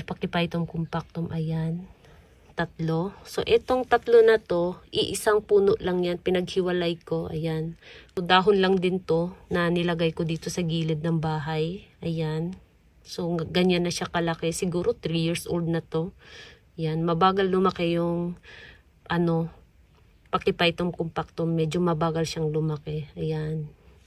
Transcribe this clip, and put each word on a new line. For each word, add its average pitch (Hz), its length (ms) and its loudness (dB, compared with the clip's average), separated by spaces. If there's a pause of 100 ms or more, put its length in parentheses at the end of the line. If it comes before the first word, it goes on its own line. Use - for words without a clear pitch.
Pachyphytum 175 560 -4
compactum. 165 720 -6
Ayan. 160 540 -4 (720)
Tatlo. 165 640 -2
So, - 240 -6
itong 240 400 2
tatlo 233 320 6
na 220 160 8
to, 180 560 -2
iisang 214 480 0
puno 196 400 4
lang 180 240 -2
yan. 175 160 -2
Pinaghiwalay 180 800 0
ko. 165 320 -4
Ayan. 160 480 -4 (320)
So, - 80 -6
dahon 185 400 4
lang 190 240 4
din 185 160 0
to 170 320 0 (160)
na 175 240 0
nilagay 170 400 0
ko 170 160 -4
dito 165 240 -6
sa - 80 -6
gilid 160 400 -2
ng 165 240 0
bahay. 160 640 -4 (160)
Ayan. 165 560 -4 (480)
So, 170 320 -6
g-, 156 80 -4
ganyan 175 400 2
na 170 80 -4
siya - 160 -6
kalaki. 165 400 -2
Siguro, 180 400 0
three 165 320 -2
years 170 240 -2
old 170 240 -2
na 165 80 0
to. 165 320 -4 (640)
Ayan. 160 320 -2
Mabagal 190 400 4
lumaki 180 480 2
yung, 170 400 -2 (720)
ano, 170 400 2 (800)
Pachyphytum 175 640 0
compactum. 165 640 -4
Medyo 160 240 0
mabagal 165 480 0
siyang 156 240 -2
lumaki. 151 640 -4
Ayan. 156 560 -4 (360)